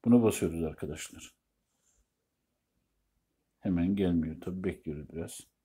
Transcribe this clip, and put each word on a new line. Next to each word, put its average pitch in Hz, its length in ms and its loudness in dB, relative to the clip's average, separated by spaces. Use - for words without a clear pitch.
Buna 117 180 8
basıyoruz 85 400 0
arkadaşlar. 76 680 -8
Hemen 92 360 2
gelmiyor. 85 460 0
Tabii 92 220 -8
bekliyoruz 76 500 -6
biraz. 80 280 -10